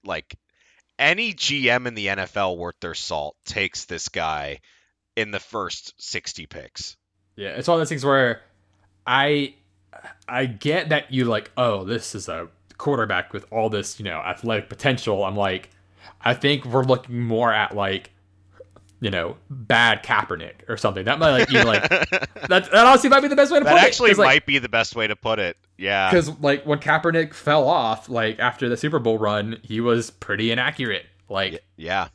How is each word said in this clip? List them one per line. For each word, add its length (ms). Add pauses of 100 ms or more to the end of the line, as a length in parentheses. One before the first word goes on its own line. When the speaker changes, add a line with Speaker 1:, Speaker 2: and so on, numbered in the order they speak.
Speaker 1:
like, 320 (640)
any 340
G 360
M 180
in 80
the 140
N 100
F 180
L 200
worth 220
their 140
salt 420 (100)
takes 400
this 240
guy 500 (560)
in 160
the 80
first 580
sixty 480
picks." 500 (400)
Speaker 2:
Yeah, 140
it's 180
one 80
of 60
those 80
things 160
where 360 (680)
I, 480 (720)
I 180
get 440
that 220
you, 140
like, 320
"Oh, 280
this 280
is 160
a 180 (300)
quarterback 560
with 180
all 180
this, 300
you 60
know, 140
athletic 500
potential." 540
I'm 140
like, 320 (520)
I 140
think 300
we're 180
looking 380
more 300
at, 240
like, 360 (920)
you 80
know, 260 (140)
bad 540
Kaepernick 680
or 80
something. 280
That 140
might, 120
like, 180
you 100
know, 60
like, 240
Speaker 1:
<laughs> 0
Speaker 2:
that, 600
that 240
honestly 360
might 100
be 80
the 80
best 160
way 80
to 60
Speaker 1:
That 80
Speaker 2:
put 100
it, 40
Speaker 1:
actually 240
Speaker 2:
'cause, 80
like, 80
Speaker 1:
might 180
be 140
the 100
best 260
way 120
to 100
put 220
it. 180 (200)
Yeah. 320
Speaker 2:
'cause, 200 (100)
like, 260
when 140
Kaepernick 540
fell 340
off, 400
like, 320
after 300
the 80
Super 220
Bowl 180
run, 460
he 180
was 300
pretty 400
inaccurate. 540 (220)
Like, 260
Speaker 1:
Y-, 60 (160)
yeah. 400